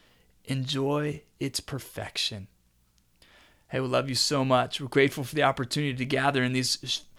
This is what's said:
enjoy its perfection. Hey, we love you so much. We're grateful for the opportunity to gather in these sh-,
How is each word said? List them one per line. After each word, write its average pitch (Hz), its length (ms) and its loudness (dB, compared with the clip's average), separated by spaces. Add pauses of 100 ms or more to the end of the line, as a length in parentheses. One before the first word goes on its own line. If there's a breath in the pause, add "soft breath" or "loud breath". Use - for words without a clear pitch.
(440 soft breath)
enjoy 135 800 -2 (180)
its 139 220 -4
perfection. - 840 -6 (1200 soft breath)
Hey, 127 100 -2
we 131 80 0
love 131 220 2
you 127 60 -2
so 135 280 2
much. 127 380 2
We're 135 60 -8
grateful 139 360 4
for 127 100 -8
the 147 100 2
opportunity 135 500 0
to 127 100 -4
gather 135 400 2
in 127 80 2
these 127 320 0
sh-, - 160 -4 (200)